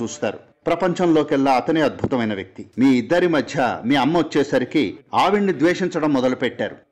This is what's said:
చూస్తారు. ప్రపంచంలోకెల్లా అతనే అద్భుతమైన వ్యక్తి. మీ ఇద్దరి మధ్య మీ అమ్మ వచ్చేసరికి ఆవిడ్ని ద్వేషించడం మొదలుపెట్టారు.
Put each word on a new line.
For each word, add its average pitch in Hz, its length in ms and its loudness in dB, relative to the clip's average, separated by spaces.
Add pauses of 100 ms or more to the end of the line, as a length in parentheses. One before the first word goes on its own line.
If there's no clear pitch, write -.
చూస్తారు. 107 380 -6 (260)
ప్రపంచంలోకెల్లా 160 880 0
అతనే 156 300 0
అద్భుతమైన 120 520 -2
వ్యక్తి. 98 300 -12 (160)
మీ 131 180 6
ఇద్దరి 165 300 2
మధ్య 127 580 -2
మీ 131 100 2
అమ్మ 147 220 2
వచ్చేసరికి 139 800 0 (140)
ఆవిడ్ని 190 400 2
ద్వేషించడం 165 600 0
మొదలుపెట్టారు. 123 640 -2 (140)